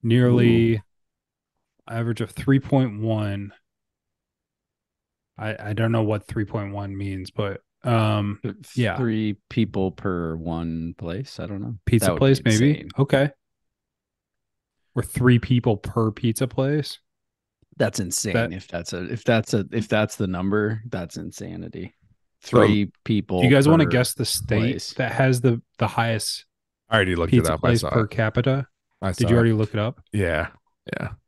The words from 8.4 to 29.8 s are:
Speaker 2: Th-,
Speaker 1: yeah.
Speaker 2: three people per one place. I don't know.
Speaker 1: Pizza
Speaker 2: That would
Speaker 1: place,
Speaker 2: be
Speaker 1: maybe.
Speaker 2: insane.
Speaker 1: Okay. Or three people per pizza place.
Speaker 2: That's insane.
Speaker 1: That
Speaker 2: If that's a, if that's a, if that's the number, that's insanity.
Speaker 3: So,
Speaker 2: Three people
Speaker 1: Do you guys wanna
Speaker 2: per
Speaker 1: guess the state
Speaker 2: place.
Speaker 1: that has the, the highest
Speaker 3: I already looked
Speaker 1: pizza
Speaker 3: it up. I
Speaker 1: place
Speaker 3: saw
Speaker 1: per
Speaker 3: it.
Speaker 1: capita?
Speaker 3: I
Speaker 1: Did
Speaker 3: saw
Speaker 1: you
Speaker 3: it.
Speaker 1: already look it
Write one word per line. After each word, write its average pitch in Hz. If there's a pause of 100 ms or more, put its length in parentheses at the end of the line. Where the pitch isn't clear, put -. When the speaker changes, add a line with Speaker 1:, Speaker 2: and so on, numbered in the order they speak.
Speaker 2:
Th-, 101 (220)
Speaker 1:
yeah. 110
Speaker 2:
three 110 (140)
people 98
per 85
one 82
place. 95
I -
don't 98
know. 117 (100)
Speaker 1:
Pizza 107
Speaker 2:
That 92
would 78
Speaker 1:
place, 135
Speaker 2:
be 117
Speaker 1:
maybe. 113
Speaker 2:
insane. - (100)
Speaker 1:
Okay. 139 (1600)
Or 123
three 123
people 120
per 110
pizza 117
place. 143 (800)
Speaker 2:
That's 104
insane. 92
Speaker 1:
That 107
Speaker 2:
If 95
that's 87
a, 90
if 117
that's 113
a, 101
if 110
that's 107
the 107
number, 104
that's 90
insanity. 87 (480)
Speaker 3:
So, -
Speaker 2:
Three 104 (140)
people 101
Speaker 1:
Do 87
you 127
guys 139
wanna 160
Speaker 2:
per 120
Speaker 1:
guess 123
the 120
state - (140)
Speaker 2:
place. -
Speaker 1:
that 127
has 131
the, 120 (160)
the 120
highest 117 (460)
Speaker 3:
I 113
already 95
looked 85
Speaker 1:
pizza 95
Speaker 3:
it -
up. -
I -
Speaker 1:
place 117
Speaker 3:
saw -
Speaker 1:
per 113
Speaker 3:
it. 104
Speaker 1:
capita? 120 (340)
Speaker 3:
I 95
Speaker 1:
Did -
Speaker 3:
saw 117
Speaker 1:
you 113
Speaker 3:
it. 120
Speaker 1:
already 117
look 107
it 107